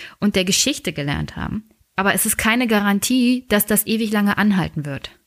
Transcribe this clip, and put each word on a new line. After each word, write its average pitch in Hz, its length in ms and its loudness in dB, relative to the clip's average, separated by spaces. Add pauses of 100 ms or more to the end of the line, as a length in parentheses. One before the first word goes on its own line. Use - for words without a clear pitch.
(200)
und 202 160 2
der 190 80 4
Geschichte 196 480 0
gelernt 147 460 -4
haben. - 320 -6 (260)
Aber 196 180 2
es 196 120 -2
ist 214 120 -2
keine 233 300 2
Garantie, 226 800 2
dass 208 180 2
das 208 220 0
ewig 220 240 -2
lange 208 260 0
anhalten 190 480 0
wird. 139 260 -10 (160)